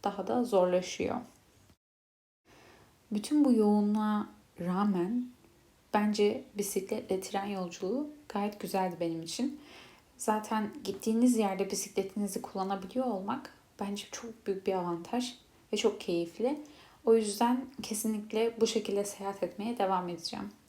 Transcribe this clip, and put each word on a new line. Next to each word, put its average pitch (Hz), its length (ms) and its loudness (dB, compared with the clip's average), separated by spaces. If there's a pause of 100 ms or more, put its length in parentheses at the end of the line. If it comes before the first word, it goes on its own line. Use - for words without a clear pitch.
daha 196 220 -4
da 240 180 2
zorlaşıyor. 180 720 2 (1900)
Bütün 277 340 4
bu 254 80 6
yoğunluğa 208 760 4 (340)
rağmen 190 680 2 (680)
bence 208 500 2 (100)
bisikletle 196 640 -2
tren 196 260 -4
yolculuğu 196 640 -4 (200)
gayet 208 320 -4
güzeldi 185 400 -2
benim 165 220 -2
için. 240 380 -4 (560)
Zaten 214 540 0 (140)
gittiğiniz 226 520 4
yerde 196 340 2
bisikletinizi 202 720 -4
kullanabiliyor 190 640 -4
olmak 202 480 -4 (260)
bence 202 320 -4
çok - 340 -12
büyük 190 200 -2
bir 196 60 2
avantaj 175 640 -2 (380)
ve 214 40 -2
çok 208 240 2
keyifli. 196 600 -2 (440)
O 226 100 8
yüzden 233 520 2 (160)
kesinlikle 220 800 -2
bu 226 60 6
şekilde 208 380 0
seyahat 196 380 -6
etmeye 208 360 -4
devam 185 300 2
edeceğim. 196 400 -8 (200)